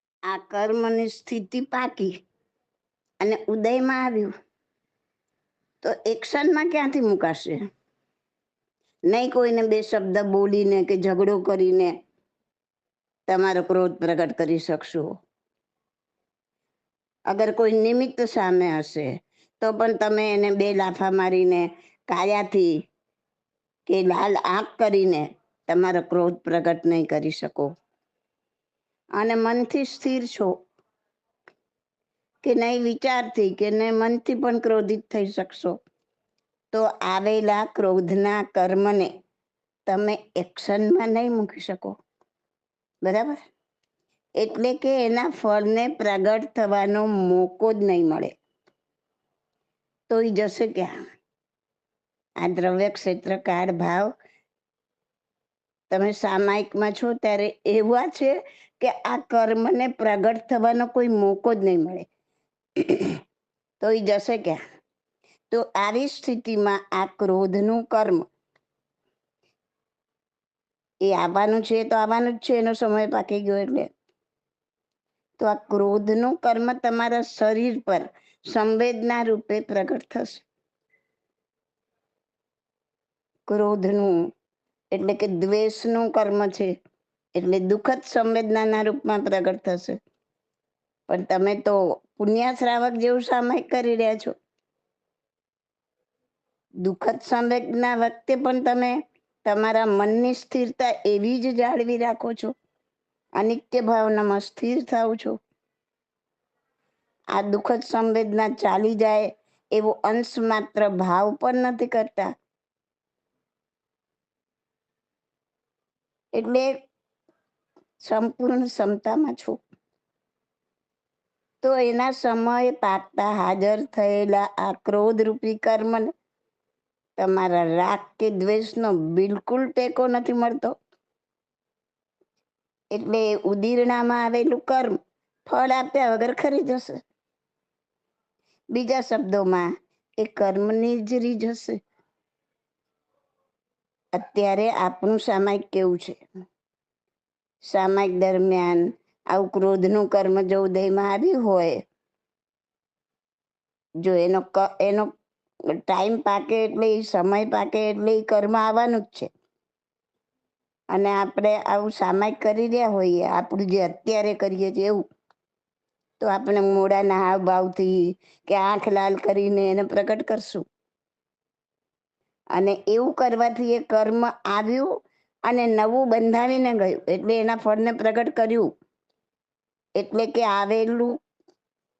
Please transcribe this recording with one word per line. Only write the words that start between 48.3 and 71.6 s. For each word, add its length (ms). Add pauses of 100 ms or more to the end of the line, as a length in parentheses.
તો 120
ઈ 100
જશે 360
ક્યાં? 380 (1300)
આ 120
દ્રવ્ય, 420
ક્ષેત્ર, 480
કાળ, 340
ભાવ, 420 (1800)
તમે 200
સામાયિકમાં 800
છો 220
ત્યારે 520
એવા 420
છે 320 (420)
કે 80
આ 280
કર્મને 720
પ્રગટ 500 (120)
થવાનો 380
કોઈ 200
મોકો 460
જ 40
નહીં 220
મળે. 260 (1800)
તો 100
ઈ 100
જશે 360
ક્યાં? 220 (920)
તો 100
આવી 460
સ્થિતિમાં 840
આ 140
ક્રોધનું 800
કર્મ 400 (2750)
એ 120
આવવાનું 500